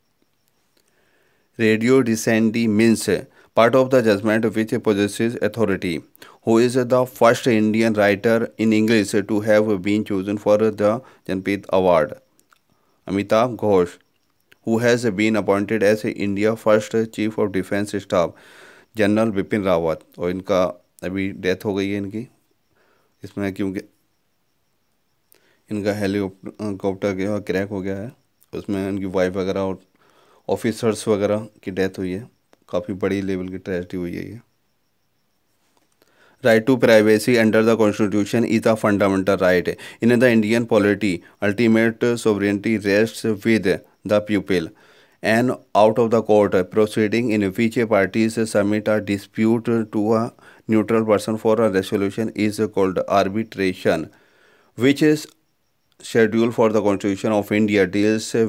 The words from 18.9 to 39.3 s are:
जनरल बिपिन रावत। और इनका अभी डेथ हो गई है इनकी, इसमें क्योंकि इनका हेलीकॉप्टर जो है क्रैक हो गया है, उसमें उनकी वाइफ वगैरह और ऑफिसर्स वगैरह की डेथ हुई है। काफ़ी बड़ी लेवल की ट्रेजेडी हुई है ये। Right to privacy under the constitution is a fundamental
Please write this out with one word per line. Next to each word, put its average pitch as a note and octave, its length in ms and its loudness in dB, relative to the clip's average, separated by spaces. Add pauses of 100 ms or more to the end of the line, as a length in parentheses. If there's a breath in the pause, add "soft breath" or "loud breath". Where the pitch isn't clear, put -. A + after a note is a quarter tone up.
जनरल G#2+ 340 2
बिपिन G2 320 -4
रावत। E2+ 360 0 (200)
और F2 100 -4
इनका F#2 340 -2 (400)
अभी F#2+ 280 -6
डेथ F#2+ 340 -4
हो G#2 80 -4
गई G2 160 -4
है G2+ 80 -6
इनकी, G2+ 300 -10 (960)
इसमें G2+ 300 -8
क्योंकि G2 280 -6 (1900 soft breath)
इनका G#2 300 -2
हेलीकॉप्टर G2 1120 -4
जो F#2+ 200 -4
है G2+ 60 -4 (100)
क्रैक G2+ 200 -2
हो G2+ 120 -8
गया G2 140 -8
है, G2+ 160 -12 (420)
उसमें G2 340 -6
उनकी G2 180 -6
वाइफ F#2 280 0
वगैरह F#2+ 280 -4
और F#2+ 180 -6 (720 soft breath)
ऑफिसर्स G#2+ 580 -2
वगैरह G#2 400 0 (160)
की G2 80 -10
डेथ F#2+ 280 -4
हुई F#2 120 -4
है। G#2+ 160 -10 (420)
काफ़ी F#2 240 -6
बड़ी G2 280 -2
लेवल F#2 280 -6
की F#2 80 -12
ट्रेजेडी F2+ 400 -8
हुई F2 180 -8
है F2+ 160 -10
ये। A2 80 -16 (2000 soft breath)
Right A2+ 220 4
to C3 120 4
privacy A2 600 4
under A2 240 4
the A2+ 140 4
constitution G#2 680 0
is A2 200 0
a A2+ 100 4
fundamental G2 600 0